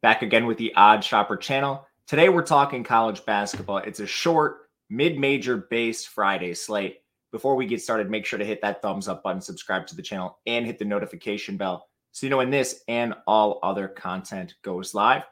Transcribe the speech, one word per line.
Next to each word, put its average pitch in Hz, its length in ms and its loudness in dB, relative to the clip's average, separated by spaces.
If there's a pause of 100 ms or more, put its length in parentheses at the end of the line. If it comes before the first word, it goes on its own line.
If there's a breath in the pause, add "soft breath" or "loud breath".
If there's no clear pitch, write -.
back 110 180 4
again 113 240 2
with 113 140 -2
the 113 160 -2
Odd 104 280 8
Shopper 104 320 2
channel. 139 520 -4 (180)
Today, 160 240 6
we're 170 140 4
talking 139 400 2
college 113 420 2
basketball. 101 540 -2
It's 101 200 -10
a 104 60 -6
short, 156 640 0 (220)
mid-major 139 640 0
based 117 520 -4
Friday 95 440 -2
slate. 101 440 -6 (340)
Before 131 240 0
we 131 100 -2
get 113 160 -2
started, 107 300 -2
make 107 160 -4
sure 120 100 -6
to 101 80 -4
hit 107 160 -6
that 104 220 -4
thumbs 98 240 -4
up 92 160 -8
button, 92 180 -4
subscribe 92 460 -6
to - 80 -18
the 85 80 -16
channel, 92 420 -10
and 117 220 -2
hit 113 100 -8
the 104 80 -6
notification 101 720 -6
bell 92 300 -6 (240)
so - 160 -8
you - 20 -2
know 135 80 2
when 127 140 0
this 135 360 -2
and 117 280 -2 (100)
all 107 380 4
other 95 240 -2
content 92 760 -8
goes 92 320 -8
live. 110 380 2